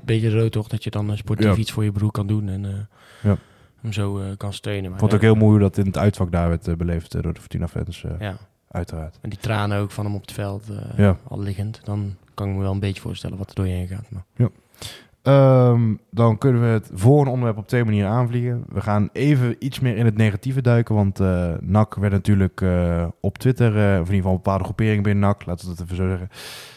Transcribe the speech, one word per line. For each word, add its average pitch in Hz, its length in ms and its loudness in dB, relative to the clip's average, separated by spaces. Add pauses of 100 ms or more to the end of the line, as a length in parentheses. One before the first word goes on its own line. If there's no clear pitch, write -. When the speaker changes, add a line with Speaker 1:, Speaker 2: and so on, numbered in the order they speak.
Speaker 1:
beter 113 260 0
zo 113 180 2
toch, 107 200 -4
dat - 160 -6
je 107 60 -6
dan, 104 200 -4
eh, 104 60 -2
sportief 110 300 0
Speaker 2:
Ja. 101 80 4
Speaker 1:
iets 110 180 -2
voor 107 120 -2
je 104 80 0
broer 104 180 0
kan 104 160 -4
doen 104 220 -2
en, 98 160 -6
eh, 101 60 -8 (520)
Speaker 2:
Ja. 101 140 2 (440)
Speaker 1:
hem 110 120 -6
zo, 101 260 -4
eh, 98 60 -6 (120)
kan 101 160 -8
steunen. 98 380 -6
Maar 92 80 -10
Speaker 2:
Vond 107 140 2
het 104 100 4
Speaker 1:
ja. 113 60 6
Speaker 2:
ook 110 60 8
heel 110 100 4
mooi 107 140 8
hoe 101 100 6
dat - 100 -2
in 98 80 2
het 90 120 -2
uitvak 92 340 0
daar 85 160 0
werd, 85 200 -2
eh, 85 60 0
beleefd, 85 400 -4
eh, 85 80 -4
door 82 120 -4
de - 60 -16
Fortuna-fans, - 640 -8
eh, 82 140 -8
Speaker 1:
Ja. 98 180 -8 (340)
Speaker 2:
uiteraard. 80 500 -8
Speaker 1:
En 113 100 -10
die 98 80 -12
tranen 104 400 -2
ook 101 120 -4
van 107 140 -8
hem 104 100 -4
op 98 60 -6
het - 120 -20
veld, 101 380 -8
eh, 101 60 -10 (220)
Speaker 2:
Ja. 101 180 6 (120)
Speaker 1:
al 95 120 -8
liggend, 101 440 -6
dan 104 300 -6 (200)
kan 101 140 -6
ik 98 60 -2
me 98 80 -2
wel 98 100 -2
een 98 80 -2
beetje 98 220 -4
voorstellen 87 360 -10
wat 95 100 -10
er - 60 -20
door 95 120 -2
je 92 80 -2
heen 90 140 -4
gaat, 95 220 -12
maar 92 140 -12 (120)
Speaker 2:
Ja. 123 120 2 (760)
Ehm, 127 720 6 (160)
dan 117 280 2
kunnen 123 240 2
we 120 60 2
het 110 260 0
volgende 135 360 4
onderwerp 120 280 -2
op 104 100 -12
twee 123 160 0
manieren 104 260 2
aanvliegen. 120 580 -2
We - 120 -4
gaan 104 320 0
even 127 460 2
iets 131 220 -6
meer 123 160 0
in 117 80 0
het 107 120 2
negatieve 113 460 0
duiken, 117 320 2
want, 101 260 0
eh, 87 400 2
nac 101 340 0
werd 98 180 0
natuurlijk, 95 480 2
eh, 87 460 0 (140)
op - 180 -4
Twitter, 120 380 2
eh, 98 240 4
of 85 80 -2
in 101 60 0
ieder - 0 -
geval 95 160 2
een 95 60 2
bepaalde 95 280 -2
groepering 107 380 0
binnen 101 200 2
nac, 101 240 0
laten 87 220 -8
we 90 60 -8
dat 85 100 -10
even 87 120 -8
zo 92 120 0
zeggen. 92 200 -4 (480)